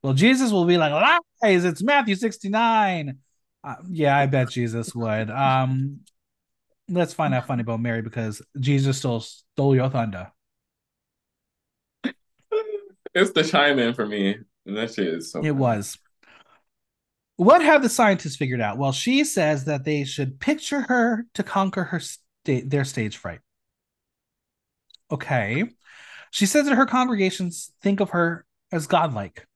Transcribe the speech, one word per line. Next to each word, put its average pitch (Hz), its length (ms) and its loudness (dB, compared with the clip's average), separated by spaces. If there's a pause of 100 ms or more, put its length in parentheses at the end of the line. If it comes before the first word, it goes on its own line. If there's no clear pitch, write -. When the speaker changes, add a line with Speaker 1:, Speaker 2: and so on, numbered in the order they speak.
Speaker 1:
Well, 135 100 0
Jesus 240 380 4
will 185 140 2
be 175 120 4
like, 156 160 2 (480)
"Lies, 185 240 4
it's 170 180 -2
Matthew 240 320 2
sixty-nine." 202 1040 -2 (420)
Uh, 139 140 -12 (140)
yeah, 151 260 2
I 143 120 4
bet 131 240 2
Jesus 117 440 -4
would. 110 360 -2
Um, 131 760 -2 (840)
let's 170 260 -2
find 151 200 -2
out 123 140 -2
Funny 123 160 -4
Bone 113 180 -4
Mary 117 200 -2
because 110 400 -8 (160)
Jesus 135 420 0
stole, 120 200 -2
stole - 560 0
your 131 140 2
thunder. 107 420 -4 (2750)
Speaker 2:
It's 190 180 2
the 156 120 2
chime 147 360 2
in 120 140 0
for 120 120 -4
me. 104 320 -2 (280)
And 101 120 -8
that 113 160 -6
shit 98 140 -2
is 82 240 -6
so 85 80 -6
Speaker 1:
It - 40 -4
Speaker 2:
funny. 156 80 -2
Speaker 1:
was. 120 460 -2 (1400)
What 277 240 8
have 302 200 6
the 247 80 0
scientists 196 460 2
figured 127 260 -2
out? 107 160 -2
Well, 139 140 0
she 254 320 0
says 151 420 0
that 143 200 -4
they 151 180 -2
should 135 360 -6
picture 285 420 -2
her 233 520 0
to 202 100 -4
conquer 190 420 -2
her 170 140 -6
sta-, - 680 -6
their 139 160 0
stage 117 340 -6
fright. 85 220 -12 (1700)
Okay. 131 540 -2 (680)
She - 140 0
says 294 200 2
that 277 100 2
her 254 100 4
congregations 196 840 -2 (100)
think 196 180 0
of 196 120 0
her 170 340 0 (260)
as 160 160 -4
godlike. 135 680 -2